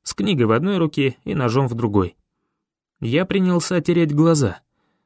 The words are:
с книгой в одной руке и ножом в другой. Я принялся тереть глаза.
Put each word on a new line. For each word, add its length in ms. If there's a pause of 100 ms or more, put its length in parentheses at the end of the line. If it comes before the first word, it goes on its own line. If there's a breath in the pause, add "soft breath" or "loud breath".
с 140
книгой 320
в 40
одной 280
руке 440
и 120
ножом 320
в 80
другой. 420 (840)
Я 260
принялся 540
тереть 340
глаза. 460 (440)